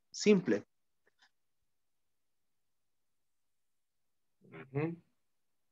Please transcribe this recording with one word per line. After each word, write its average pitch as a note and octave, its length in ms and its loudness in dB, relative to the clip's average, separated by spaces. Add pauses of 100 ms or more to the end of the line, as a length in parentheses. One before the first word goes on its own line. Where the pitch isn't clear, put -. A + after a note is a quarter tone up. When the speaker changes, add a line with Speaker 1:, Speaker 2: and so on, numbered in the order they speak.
(120)
Speaker 1:
simple. E3+ 520 2 (4000)
Speaker 2:
Ujú. D#3 220 -4 (760)